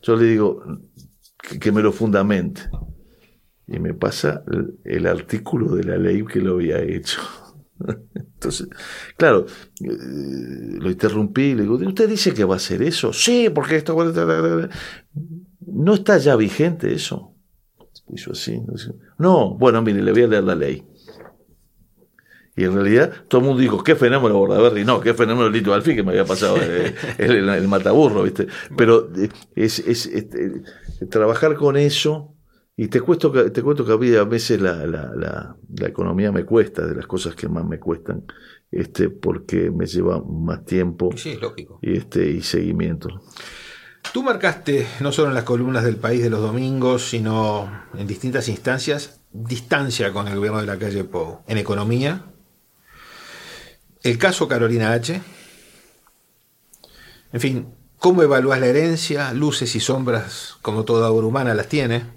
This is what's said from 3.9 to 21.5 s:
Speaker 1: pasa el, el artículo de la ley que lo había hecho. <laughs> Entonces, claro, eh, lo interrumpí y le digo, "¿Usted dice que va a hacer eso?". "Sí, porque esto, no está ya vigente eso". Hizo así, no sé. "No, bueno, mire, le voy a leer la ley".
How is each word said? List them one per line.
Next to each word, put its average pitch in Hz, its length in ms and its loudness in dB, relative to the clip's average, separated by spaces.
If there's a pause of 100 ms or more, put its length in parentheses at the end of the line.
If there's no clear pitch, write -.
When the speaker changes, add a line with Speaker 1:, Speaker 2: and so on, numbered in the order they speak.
Speaker 1:
pasa - 560 -2
el, - 260 -4 (100)
el 85 220 -2
artículo 104 680 -2
de 92 80 0
la 92 140 -2
ley 95 280 0
que 104 140 -4
lo 95 140 0
había 85 280 0
hecho. - 380 -6 (600)
<laughs> - 360 -10
Entonces, - 540 -10 (480)
claro, 156 280 4 (380)
eh, - 40 -8 (920)
lo 92 100 -4
interrumpí 104 520 0
y 139 140 2
le 107 80 0
digo, 107 120 2
"¿Usted 190 320 0
dice 202 260 0
que 107 120 2
va 92 100 2
a - 20 -4
hacer 95 240 -4
eso?". 139 300 0
"Sí, 240 420 2
porque 147 240 0
esto, 160 200 0 (1700)
no 170 300 2
está 196 220 4
ya 139 200 6
vigente 151 560 0
eso". - 400 -8 (800)
Hizo - 180 -14
así, - 300 -8
no - 160 -10
sé. - 160 -12 (240)
"No, 147 380 4
bueno, 113 260 6
mire, 101 200 2
le 98 120 2
voy 120 100 6
a 117 40 6
leer 104 180 4
la 92 100 2
ley". 73 300 -4 (1700)